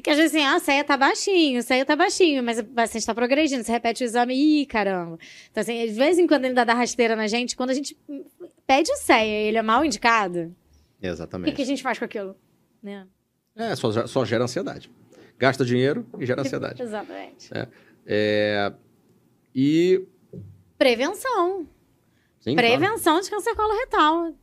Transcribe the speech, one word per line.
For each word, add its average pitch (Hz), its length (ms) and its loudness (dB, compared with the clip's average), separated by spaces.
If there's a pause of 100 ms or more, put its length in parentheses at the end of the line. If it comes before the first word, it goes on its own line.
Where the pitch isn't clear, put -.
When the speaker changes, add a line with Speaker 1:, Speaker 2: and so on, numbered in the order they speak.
Speaker 1:
Que 330 80 -2
às 294 60 4
vezes 302 180 4
assim, 311 100 2
"Ah, 285 120 2
o 349 40 2
ceia 285 240 0
tá 285 120 2
baixinho, 302 640 2
o - 20 -6
ceia 254 220 0
tá 302 100 2
baixinho", 311 480 2
mas 233 160 -2
o 233 60 -4
paciente 226 420 -2
tá 220 80 -2
progredindo, 254 480 2
você 220 100 -4
repete 233 300 -2
o - 20 0
exame, 240 300 0
"Ih, 294 320 2
caramba." 185 520 -4 (320)
Então, - 100 -4
assim, 233 260 -4
de 220 60 -6
vez 285 260 4
em 349 80 6
quando 285 200 4
ele 254 80 -2
dá, 247 100 4
dá 226 100 4
rasteira 233 400 2
na 220 140 -2
gente, 240 280 -4
quando 254 140 -4
a 269 40 0
gente 277 220 -6 (680)
pede 294 240 4
o 571 60 -2
ceia 220 480 2
e 214 40 0
ele 220 100 0
é 226 40 0
mal 226 220 2
indicado, 196 680 0 (460)
Speaker 2:
Exatamente. 90 480 -6
Speaker 1:
o - 40 -2
que - 40 -10
que 294 60 -4
a 247 40 -2
gente 277 160 -4
faz 254 160 -4
com 247 60 -6
aquilo? 202 300 -10 (480)
Né? 202 240 -14 (480)
Speaker 2:
É, 214 220 -6
só, 117 300 -2
só 131 180 -2
gera 113 200 0
ansiedade. - 460 -8 (480)
Gasta 135 260 2
dinheiro 131 420 0 (120)
e 135 80 -6
gera 127 160 -2
ansiedade. 135 380 -6
Speaker 1:
<laughs> - 20 -8
Exatamente. - 680 -14
Speaker 2:
É. - 160 -8 (380)
É... 104 680 0 (840)
e 165 480 4 (760)
Speaker 1:
Prevenção. 349 880 0 (720)
Speaker 2:
Sim, 120 160 -4
claro. 233 140 4
Speaker 1:
Prevenção 339 520 2
de 381 100 -8
câncer 427 260 -4
coloretal. 349 880 0